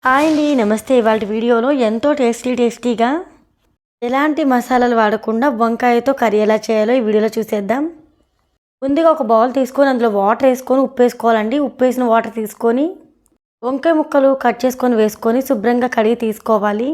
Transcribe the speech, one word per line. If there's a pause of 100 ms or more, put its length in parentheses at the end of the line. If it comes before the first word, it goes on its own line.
హాయ్
అండి, (140)
నమస్తే.
ఇవాళ
వీడియోలో (160)
ఎంతో
టేస్టీ
టేస్టీగా (960)
ఎలాంటి (100)
మసాలాలు
వాడకుండా (160)
వంకాయతో
కర్రీ
ఎలా (100)
చేయాలో
ఈ
వీడియోలో
చూసేద్దాం. (1000)
ముందుగా
ఒక
బౌల్
తీసుకొని
అందులో
వాటర్
వేసుకొని
ఉప్పు
వేసుకోవాలండి.
ఉప్పు
వేసిన
వాటర్
తీసుకొని (800)
వంకాయ
ముక్కలు (140)
కట్
చేసుకొని
వేసుకొని
శుభ్రంగా
కడిగి
తీసుకోవాలి.